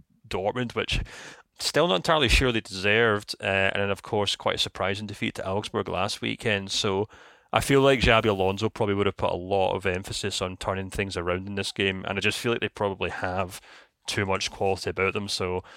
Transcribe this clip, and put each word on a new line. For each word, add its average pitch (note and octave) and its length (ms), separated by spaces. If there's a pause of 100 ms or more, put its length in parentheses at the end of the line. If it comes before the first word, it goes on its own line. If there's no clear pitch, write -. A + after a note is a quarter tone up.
(300)
Dortmund, G#2+ 460
which - 260 (580)
still D3+ 280
not F#3 80
entirely D#3 340
sure B2+ 220
they A2+ 100
deserved, G#2 800
uh, G#2 40 (280)
and G2+ 80
then G2+ 80
of G2 140
course G#2 320
quite - 200
a - 40
surprising G2 480
defeat G#2 280
to - 140
Augsburg G2+ 400
last F#2 320
weekend. G#2+ 480
So G2+ 400 (420)
I A2+ 100
feel C#3 200
like C#3 200
Xabi A2 260
Alonso G2 420
probably G2+ 240
would G2 140
have F#2+ 100
put - 140
a F#2+ 40
lot F#2+ 400
of F#2+ 120
emphasis F#2 520
on F#2 180
turning F#2+ 340
things G2 260
around F2+ 300
in G2+ 80
this G2 160
game, F#2+ 360
and G2 120
I - 20
just G#2 160
feel A#2+ 140
like A#2 100
they G#2 80
probably G2 400
have F#2 500 (460)
too G#2 200
much F#2+ 260
quality F#2+ 400
about F#2 220
them. G2+ 140
So F#2 360 (140)